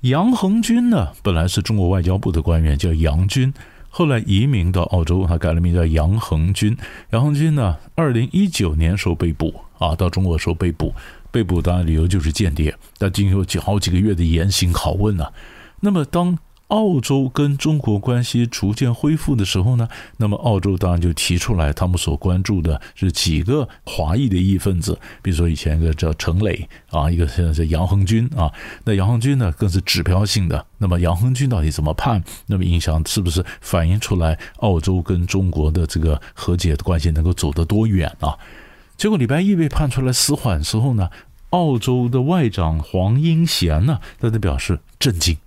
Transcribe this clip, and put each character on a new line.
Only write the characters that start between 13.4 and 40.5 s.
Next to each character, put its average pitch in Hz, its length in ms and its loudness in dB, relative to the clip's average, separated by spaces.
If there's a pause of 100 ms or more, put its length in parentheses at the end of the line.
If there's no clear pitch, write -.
几， 92 160 -4
好 101 180 -2
几 92 140 -2
个 90 60 2
月 101 180 2
的 85 80 0
严 85 260 2
刑 92 220 0
拷 78 220 -2
问 101 260 0
啊。 71 140 -6 (480)
那 202 100 2
么 170 140 0
当 175 340 0 (280)
澳 208 340 0
洲 135 260 0
跟 143 300 0
中 156 200 0
国 107 220 0
关 120 240 0
系 120 240 0
逐 104 260 -2
渐 120 200 0
恢 147 240 0
复 147 180 -2
的 107 80 0
时 95 180 -2
候 123 140 2
呢， 117 140 0 (260)
那 110 140 0
么 101 80 0
澳 110 200 0
洲 95 200 0
当 90 120 0
然 87 120 2
就 85 100 2
提 87 260 -2
出 - 180 -2
来 78 180 0
他 92 120 -2
们 90 120 0
所 80 180 -2
关 92 260 0
注 95 200 0
的 78 200 -2 (140)
是 95 160 0
几 80 320 0
个 127 240 0 (180)
华 82 300 -2
裔 131 140 0
的 95 80 0
异 95 160 2
议 95 40 2
分 92 220 0
子， 82 180 -4 (240)
比 - 80 -4
如 90 60 0
说 85 140 2
以 82 40 0
前 78 280 -2
一 - 20 2
个 80 100 2
叫 78 200 -2
程 82 260 -2
磊 101 260 -2 (240)
啊， 78 220 0
一 85 60 0
个 85 100 2
现 87 160 0
在 82 100 2
是 80 140 0
杨 80 180 0
恒 98 200 2
军 113 200 2 (120)
啊。 80 120 0 (360)
那 110 80 0
杨 95 120 2
恒 117 140 2
军 135 180 2
呢 107 140 0
更 98 180 0
是 92 120 0
指 90 200 -2
标 90 240 2
性 101 220 0
的， 76 180 -4 (120)
那 101 100 -2
么 87 140 2
杨 87 120 2
恒 117 200 0
军 131 160 0
到 107 120 0
底 78 80 2
怎 76 140 -4
么 78 100 0
判？ 107 300 0 (220)
那 101 120 -2
么 92 60 0
影 87 160 2
响 80 260 0
是 - 140 -4
不 92 100 0
是 87 140 0 (160)
反 85 260 0
映 92 140 2
出 - 160 -2
来 80 240 0 (200)
澳 95 200 2
洲 92 220 0
跟 87 260 0
中 95 240 0
国 78 180 0
的 82 160 0
这 80 140 -4
个 78 220 0 (120)
和 - 220 -2
解 82 180 0
的 71 120 -4
关 87 120 0
系 80 140 0
能 78 100 2
够 87 120 2
走 76 180 -2
得 82 140 0
多 104 200 2
远 95 240 0 (120)
啊？ 76 180 -4 (560)
结 - 140 0
果 214 80 2
礼 123 100 2
拜 143 140 2
一 196 160 2
被 160 100 2
判 147 220 0
出 127 140 -2
来 127 100 0
死 - 200 0
缓 92 280 -2